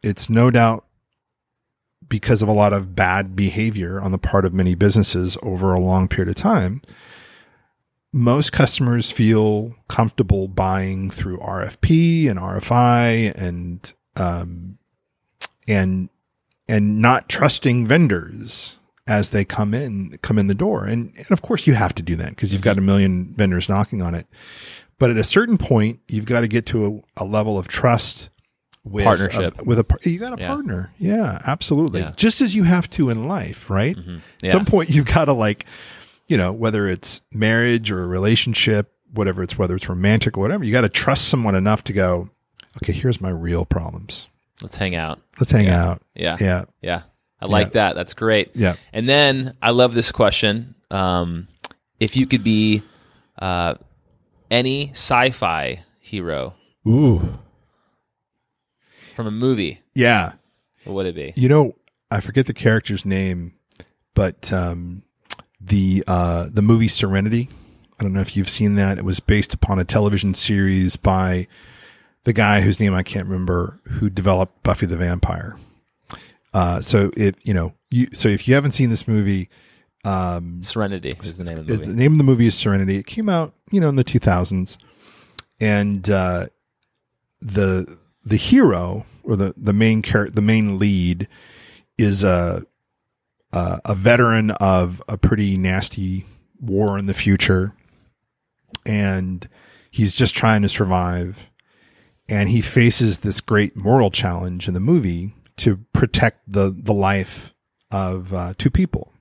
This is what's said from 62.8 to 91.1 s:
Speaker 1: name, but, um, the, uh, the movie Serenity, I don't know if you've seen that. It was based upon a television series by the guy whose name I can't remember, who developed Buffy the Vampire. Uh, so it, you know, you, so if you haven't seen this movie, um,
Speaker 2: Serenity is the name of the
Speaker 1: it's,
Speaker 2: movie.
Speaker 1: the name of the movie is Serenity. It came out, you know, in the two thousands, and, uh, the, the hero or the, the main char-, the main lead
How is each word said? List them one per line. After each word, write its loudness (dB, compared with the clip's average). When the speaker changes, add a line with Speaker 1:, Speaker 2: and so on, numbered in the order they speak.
Speaker 1:
name, -4
but, -2
um, -6
the, 2
uh, -2
the 0
movie 4
Serenity, -2
I -4
don't -2
know 0
if -4
you've -2
seen 0
that. 0
It -8
was -2
based 0
upon 0
a 0
television 0
series 0
by 0
the 2
guy 6
whose 2
name 2
I 0
can't -6
remember, -4
who -2
developed 0
Buffy 0
the -4
Vampire. -4
Uh, 0
so 2
it, 0
you -2
know, -2
you, 2
so 0
if 0
you 4
haven't 2
seen 0
this -4
movie, 0
um, -4
Speaker 2:
Serenity -6
is -12
the -10
name -8
of -12
the -4
Speaker 1:
it's, -4
Speaker 2:
movie. -8
Speaker 1:
the -2
name 6
of 6
the 6
movie 6
is 4
Serenity. 0
It -6
came -4
out, -2
you 2
know, 4
in 2
the 4
two 0
thousands, 0
and, 0
uh, 0
the, -2
the 0
hero 2
or -2
the, -2
the -2
main 2
char-, 0
the -2
main 2
lead 0